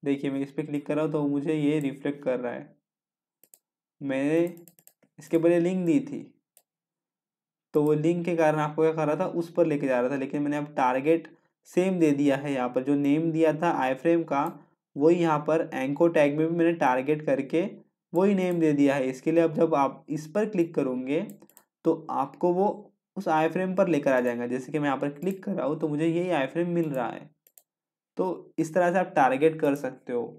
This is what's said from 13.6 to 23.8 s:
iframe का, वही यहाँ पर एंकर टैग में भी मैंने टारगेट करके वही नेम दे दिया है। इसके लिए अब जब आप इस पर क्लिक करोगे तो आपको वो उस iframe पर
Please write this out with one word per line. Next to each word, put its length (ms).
iframe 400
का, 200
वही 200
यहाँ 240
पर 340
एंकर 360
टैग 280
में 80
भी 80
मैंने 200
टारगेट 500
करके 440
वही 220
नेम 260
दे 120
दिया 220
है। 140
इसके 240
लिए 100
अब 120
जब 220
आप 340
इस 180
पर 200
क्लिक 260
करोगे 460
तो 280
आपको 400
वो 160
उस 120
iframe 480
पर 120